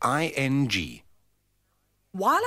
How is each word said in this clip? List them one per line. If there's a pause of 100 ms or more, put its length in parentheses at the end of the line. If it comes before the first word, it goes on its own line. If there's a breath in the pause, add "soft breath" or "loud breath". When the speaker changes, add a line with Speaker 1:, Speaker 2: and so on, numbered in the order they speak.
Speaker 1:
I
N
G. (1080)
Speaker 2:
While